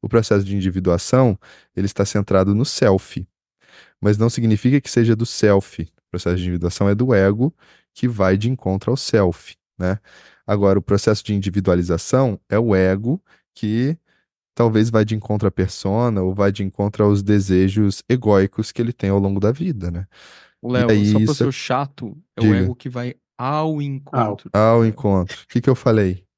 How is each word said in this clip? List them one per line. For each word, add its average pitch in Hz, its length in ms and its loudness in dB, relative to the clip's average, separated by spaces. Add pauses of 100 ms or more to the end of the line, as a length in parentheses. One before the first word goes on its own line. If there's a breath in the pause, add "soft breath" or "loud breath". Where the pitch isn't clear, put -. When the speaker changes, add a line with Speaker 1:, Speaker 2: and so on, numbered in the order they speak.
Speaker 1:
O 113 80 -8
processo 107 380 2
de 98 100 -4
individuação, 92 800 0 (380 soft breath)
ele 95 100 -2
está 101 200 -2
centrado 98 480 0
no 110 100 0
self, - 640 0 (720 soft breath)
mas 104 160 2
não 113 140 2
significa 120 500 0
que - 100 -16
seja 117 240 2
do 113 120 -4
self. - 560 0
O - 280 -16
processo 90 260 -2
de 90 80 -4
individuação 90 440 -2
é 101 60 2
do 123 200 0
ego 104 400 2 (400 soft breath)
que 123 140 -2
vai 98 300 2
de 110 120 -2
encontro 98 400 -4
ao 131 60 0
self, - 600 -2 (220)
né? 92 200 -4 (480 soft breath)
Agora, 101 320 2
o 92 40 -2
processo 104 420 0
de 107 100 -4
individualização 95 1040 0 (100)
é 101 100 0
o 113 160 0
ego 98 480 0 (320 soft breath)
que 120 420 -4 (580)
talvez 113 360 2
vá 110 120 2
de 107 120 -2
encontro 104 340 -2
à - 20 2
persona 98 720 -2
ou 92 120 -2
vá 101 160 2
de 98 120 -6
encontro 104 420 -2
aos 104 180 2
desejos 98 840 2
egóicos 107 600 0
que - 120 -6
ele 120 100 -4
tem - 160 -6
ao 98 100 2
longo 98 220 -2
da 101 120 0
vida, 135 380 -6
né? 90 160 -8 (540 loud breath)
Speaker 2:
Ô, 120 100 -12
Speaker 1:
E - 20 -4
Speaker 2:
Léo, 123 180 0
Speaker 1:
aí 104 160 4
Speaker 2:
só 107 80 2
pra 107 100 4
Speaker 1:
isso 143 100 2
Speaker 2:
ser 139 120 0
o 135 60 -2
chato, 131 640 -6 (200)
é - 40 -6
o 110 40 2
Speaker 1:
Diga. 107 140 6
Speaker 2:
ego 95 180 0
que - 120 -14
vai 123 260 -10 (240)
ao 151 420 -2
encontro. 135 720 -6
Speaker 3:
Ao. 107 100 4 (140)
Speaker 1:
Ao 113 100 4
encontro. 98 560 0
O - 60 -20
que 123 120 0
que 135 100 2
eu 127 40 6
falei? 104 500 0 (140)